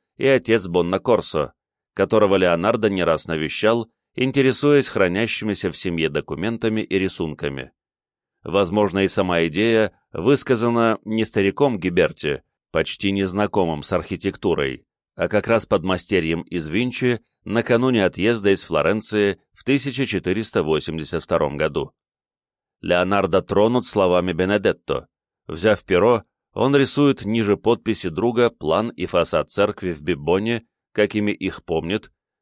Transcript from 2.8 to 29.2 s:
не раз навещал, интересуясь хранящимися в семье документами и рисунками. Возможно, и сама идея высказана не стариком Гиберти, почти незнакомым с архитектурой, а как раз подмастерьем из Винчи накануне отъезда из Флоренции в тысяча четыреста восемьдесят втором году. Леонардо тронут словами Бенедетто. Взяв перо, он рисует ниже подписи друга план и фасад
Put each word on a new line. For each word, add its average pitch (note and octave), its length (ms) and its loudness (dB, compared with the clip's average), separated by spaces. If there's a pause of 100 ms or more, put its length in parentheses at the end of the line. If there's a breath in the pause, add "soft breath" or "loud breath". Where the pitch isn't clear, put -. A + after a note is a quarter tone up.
не F#2 120 0
раз D#2+ 220 0
навещал, G#2 640 0 (240)
интересуясь C3+ 760 2
хранящимися G2+ 840 -2
в - 60 -10
семье E2 320 -2
документами G#2+ 720 -4
и - 180 -2
рисунками. D2 720 -6 (720)
Возможно, F#2+ 560 0
и G2 80 4
сама F2 400 0
идея G#2+ 460 0 (200)
высказана A#2 880 0
не A2 220 -2
стариком G#2 540 0
Гиберти, D#2+ 640 0 (280)
почти E2 400 -2
незнакомым F#2+ 720 0
с - 100 -8
архитектурой, E2 960 -4 (300)
а F2+ 120 -2
как G#2 220 -2
раз A2+ 160 0
подмастерьем F2 800 -2
из E2 260 -6
Винчи B2 500 -2 (240)
накануне A#2 600 2
отъезда G2+ 460 2
из F#2+ 120 0
Флоренции G2 760 0 (100)
в - 140 -20
тысяча C3 400 -2
четыреста G2+ 580 -2
восемьдесят D#2 580 -4
втором D2+ 360 -2
году. D2 340 -4 (880)
Леонардо F#2 600 0
тронут A2 440 2
словами F2+ 460 2
Бенедетто. F#2 800 -2 (360)
Взяв F#2+ 380 0
перо, G2+ 400 2 (300)
он B2 200 0
рисует C#3 520 2
ниже G#2 320 2
подписи G#2+ 500 -2
друга A2+ 420 0
план F2+ 420 -2
и F#2 160 -8
фасад E2 440 0